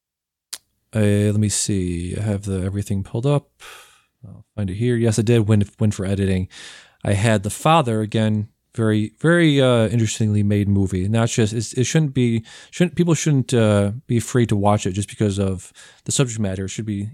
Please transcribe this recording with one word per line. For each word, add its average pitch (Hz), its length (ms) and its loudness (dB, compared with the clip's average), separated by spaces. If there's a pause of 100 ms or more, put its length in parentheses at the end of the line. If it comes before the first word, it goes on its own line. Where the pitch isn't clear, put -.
(960)
Uh, 101 60 0 (320)
let 101 40 -2
me 107 120 2
see. 90 680 -4
I 95 60 -4
have 104 220 -2
the, 95 180 -4
everything 98 400 -4
pulled 117 240 -6
up. 143 240 -2 (760)
I'll 107 180 -20 (100)
find 101 160 -4
it 92 40 -6
here. 120 220 -2
Yes, 113 220 0
I 117 40 2
did 113 260 2
win, 104 160 4 (140)
win 107 140 2
for 95 120 -6
editing. 95 440 0 (560)
I 104 100 0
had 107 280 2
The 104 80 -6
Father, 131 520 0
again, 107 460 0 (260)
very, 107 440 0
very, 160 420 4
uh, 120 280 4
interestingly 107 540 0
made 104 260 2
movie. 98 400 0
Not 113 200 2
just, 107 260 0
it's, 113 200 -6
it 127 100 0
shouldn't 156 300 0
be, 117 300 0 (260)
shouldn't, - 260 -2
people 170 180 2
shouldn't, 139 400 0
uh, 104 380 2 (140)
be 120 120 0
afraid 117 320 0
to 110 60 0
watch 104 300 2
it 92 60 -4
just 98 160 -4
because 101 300 -2
of 95 340 -4 (320)
the - 80 -6
subject 120 260 -2
matter. 98 280 -4
It - 20 -8
should 110 180 -10
be, 104 280 -6